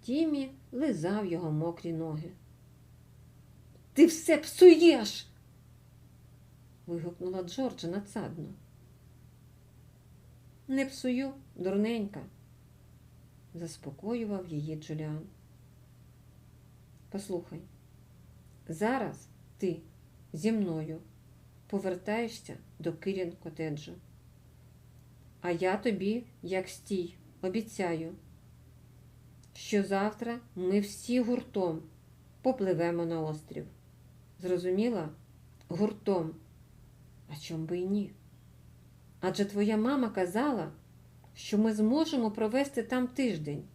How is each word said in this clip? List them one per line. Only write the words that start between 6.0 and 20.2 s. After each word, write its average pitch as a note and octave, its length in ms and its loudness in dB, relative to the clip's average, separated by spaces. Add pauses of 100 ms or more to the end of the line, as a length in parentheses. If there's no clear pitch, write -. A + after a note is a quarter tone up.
вигукнула F3 580 -6
Джорджа G#3 440 -4
надсадно. F3+ 580 -6 (2250)
«Не C4+ 180 0
псую, C4+ 480 -4 (220)
дурненька», G3+ 680 -2 (1300)
заспокоював F#3 920 -6
її D#3 280 -6
Джуліан. D#3 460 -8 (1900)
«Послухай, F3 500 -8 (1080)
зараз G3+ 600 -2 (300)
ти F3 220 -2 (540)